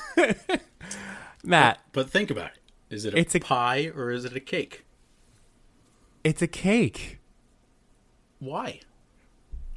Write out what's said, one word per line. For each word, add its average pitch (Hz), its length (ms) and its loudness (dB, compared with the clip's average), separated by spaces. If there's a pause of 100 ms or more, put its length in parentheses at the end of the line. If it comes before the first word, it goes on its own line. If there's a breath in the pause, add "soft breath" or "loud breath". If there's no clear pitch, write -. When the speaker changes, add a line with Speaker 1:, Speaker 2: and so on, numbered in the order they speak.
(160)
Speaker 1:
<laughs> 254 200 4 (1080 loud breath)
Matt. 151 380 6 (120)
Speaker 2:
But, 131 120 0
but - 60 -12
think 202 200 2
about - 220 -6
it. - 60 -20 (360)
Is 107 100 -8
it 107 100 -2
a - 40 4
Speaker 1:
It's 170 160 4
a 175 60 2
Speaker 2:
pie 131 520 2
or 127 200 -4
is 123 120 -4
it 127 120 -8
a 135 40 -8
cake? - 440 -6 (1400)
Speaker 1:
It's 156 180 0
a 170 60 2
cake. - 720 0 (1200)
Speaker 2:
Why? 160 400 -8 (1000)